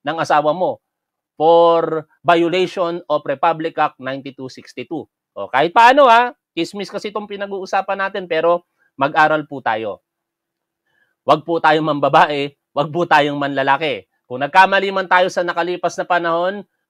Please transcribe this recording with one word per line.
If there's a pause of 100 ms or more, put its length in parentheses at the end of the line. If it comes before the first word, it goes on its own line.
ng
asawa
mo (640)
for (160)
violation
of
Republic
Act
ninety-two
sixty-two. (240)
O,
kahit
paano
ha, (160)
chismis
kasi
itong
pinag-uusapan
natin,
pero (240)
mag-aral
po
tayo. (1200)
Wag
po
tayong
mambabae, (240)
wag
po
tayong
manlalaki. (240)
Kung
nagkamali
man
tayo
sa
nakalipas
na
panahon, (280)